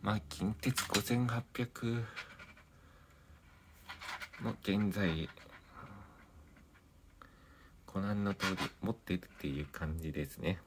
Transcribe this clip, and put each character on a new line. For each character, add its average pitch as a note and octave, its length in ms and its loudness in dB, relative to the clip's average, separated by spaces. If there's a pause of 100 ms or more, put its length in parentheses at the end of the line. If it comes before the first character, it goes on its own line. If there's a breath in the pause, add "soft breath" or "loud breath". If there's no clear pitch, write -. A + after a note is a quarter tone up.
ま G2+ 120 4
あ、 G#2 60 2 (100)
近 G#2 240 0
鉄 - 340 2
五 - 140 4
千 B2 240 4
八 A#2+ 260 2
百 A#2+ 500 0 (2500 loud breath)
も A2 220 0
現 G2+ 280 4
在、 F2 380 2 (2500 loud breath)
ご - 140 -2
覧 G2+ 240 2
の G2+ 80 4
通 F#2+ 200 2
り F#2 40 0 (240)
持 A2 120 0
っ - 20 2
て - 180 -4
る F2+ 60 2
っ - 200 -10
て - 80 -4
い C#2+ 140 0
う D2+ 60 -2
感 D#2 320 -2
じ D#2+ 120 -4
で D2 140 0
す - 140 -10
ね。 F2 280 2